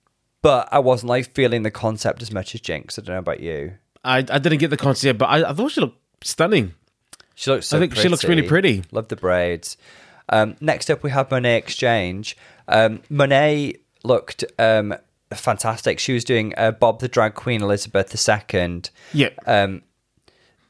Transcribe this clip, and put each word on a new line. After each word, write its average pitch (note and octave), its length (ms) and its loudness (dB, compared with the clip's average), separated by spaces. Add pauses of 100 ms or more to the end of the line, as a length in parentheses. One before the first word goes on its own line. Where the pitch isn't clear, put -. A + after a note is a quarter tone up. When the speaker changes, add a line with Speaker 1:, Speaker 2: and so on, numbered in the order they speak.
(420)
Speaker 1:
but C3+ 300 4
I C#3+ 80 4
wasn't, B2 300 2
like, B2 240 -2
feeling A#2+ 300 2
the A2 80 -2
concept A2 500 -4
as G#2+ 100 -12
much F#2+ 240 -8
as A2+ 60 -14
Jinx. - 360 -8
I G#2+ 60 -12
don't F2+ 120 -8
know F#2 40 -6
about E2+ 220 -6
you. D#2+ 320 -8 (300)
Speaker 2:
I, B2+ 140 0
I C3+ 220 0
didn't D3 180 2
get D3+ 120 0
the C#3+ 80 -2
concept, C3 420 0
but B2 80 4
I, D3+ 220 4
I C#3 40 -6
thought A3+ 180 -2
she D4+ 100 -2
looked C3+ 180 -4 (260)
stunning. D#3 480 0 (640)
Speaker 1:
She - 160 -4
looks C3 160 0
so D#3 100 0
Speaker 2:
I - 20 4
think F3 160 0
she G#3 140 4
looks F3 140 0
really E3 180 4
Speaker 1:
pretty. D3 400 2
Speaker 2:
pretty. - 140 -16
Speaker 1:
Love A2+ 140 -4
the A2+ 60 -6
braids. F2 640 -2 (520)
Um, G#2+ 300 2
next D3+ 300 -2
up, D3 140 -2
we D3 80 -4
have C3+ 180 -2
Monet B2 280 2
Exchange. G#2+ 800 -2 (320)
Um, A2 420 2
Monet C#3+ 680 2 (280)
looked, - 400 0 (140)
um, A2 380 2 (360)
fantastic. A2 680 -4
She - 140 -2
was A#2 100 0
doing, A2 340 0
uh, A2 140 2
Bob A2 300 2
the B2+ 60 -4
Drag A2 280 0
Queen A#2 260 -4
Elizabeth G2+ 480 0
the - 80 -10
second. F2+ 720 -2 (240)
Speaker 2:
Yeah. D3+ 160 2 (160)
Speaker 1:
Um, G2 380 2 (880)